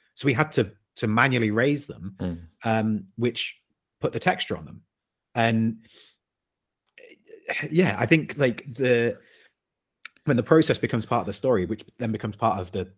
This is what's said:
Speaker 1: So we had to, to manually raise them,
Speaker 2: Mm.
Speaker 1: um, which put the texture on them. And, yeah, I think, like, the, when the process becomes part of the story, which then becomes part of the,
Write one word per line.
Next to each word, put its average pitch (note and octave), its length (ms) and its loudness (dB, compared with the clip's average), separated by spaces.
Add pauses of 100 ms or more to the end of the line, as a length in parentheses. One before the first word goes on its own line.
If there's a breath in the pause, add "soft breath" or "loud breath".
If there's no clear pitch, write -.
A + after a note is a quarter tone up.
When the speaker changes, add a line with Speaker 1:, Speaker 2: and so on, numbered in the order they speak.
(160)
Speaker 1:
So - 100 -2
we C#3+ 80 4
had D3+ 180 0
to, A2 200 0 (240)
to A#2+ 120 -4
manually A#2 420 2
raise C3+ 360 0
them, G2 340 -14
Speaker 2:
Mm. F2 180 -4 (260)
Speaker 1:
um, A2 400 0 (120)
which A#2 400 -4 (440)
put - 120 -2
the - 80 -4
texture - 360 -2
on D#2+ 80 -12
them. - 180 -20 (520)
And, A2+ 500 0 (1900 soft breath)
yeah, D#3 280 2
I A#2+ 80 0
think, D#3 320 2
like, C3 260 0 (100)
the, B2 440 2 (1080 soft breath)
when C#3 120 2
the A#2+ 60 0
process D#3 360 4
becomes A#2 260 -2
part A#2+ 160 0
of E2+ 60 -6
the G2+ 60 -6
story, G#2+ 340 0
which A2 180 -8 (140)
then A2+ 140 -4
becomes G#2+ 240 -6
part G#2+ 240 0
of F2+ 120 -8
the, F#2 260 -6